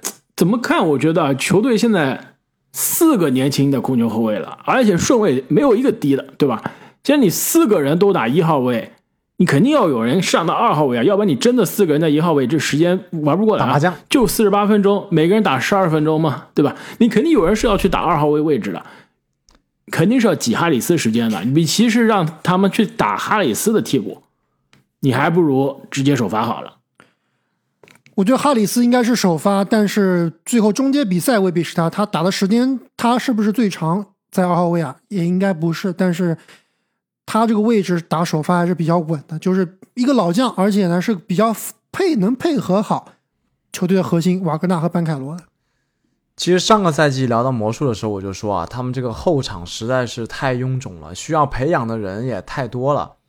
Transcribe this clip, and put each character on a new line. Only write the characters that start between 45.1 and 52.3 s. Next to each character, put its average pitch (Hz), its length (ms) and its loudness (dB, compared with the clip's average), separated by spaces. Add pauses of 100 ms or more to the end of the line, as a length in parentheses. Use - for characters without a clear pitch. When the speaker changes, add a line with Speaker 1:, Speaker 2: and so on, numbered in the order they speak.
Speaker 3:
罗 139 180 -10
的。 180 80 -16 (920)
Speaker 2:
其 - 160 -2
实 180 80 4
上 214 240 2
个 165 80 2
赛 151 180 2
季 131 180 -2
聊 117 140 0
到 131 100 -2
魔 110 200 -2
术 139 160 -4
的 117 60 -2
时 101 120 -8
候， 107 60 -2
我 98 100 -6
就 98 120 -8
说 104 200 -6
啊， 85 160 -4
他 123 140 -8
们 127 80 -6
这 131 100 -6
个 120 120 -6
后 147 280 0
场 87 240 -10
实 110 220 -10
在 127 180 -2
是 113 220 -8
太 131 260 -4
臃 127 240 -4
肿 90 220 -12
了， 78 160 -16
需 - 160 -12
要 156 140 2
培 135 240 -4
养 139 180 -2
的 113 100 -4
人 104 280 -6
也 107 160 -6